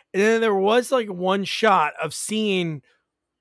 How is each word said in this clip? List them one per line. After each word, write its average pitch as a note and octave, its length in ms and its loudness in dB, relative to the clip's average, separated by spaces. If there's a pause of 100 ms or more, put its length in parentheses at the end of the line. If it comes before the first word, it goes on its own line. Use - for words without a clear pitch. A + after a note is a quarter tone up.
(140)
and F#3+ 80 2
then A3+ 180 2
there A3 140 2
was, G#3+ 380 2
like, A#3+ 160 -2
one F#3 360 -2
shot F3 560 2
of D#3 140 -6
seeing, F#3+ 680 -2 (580)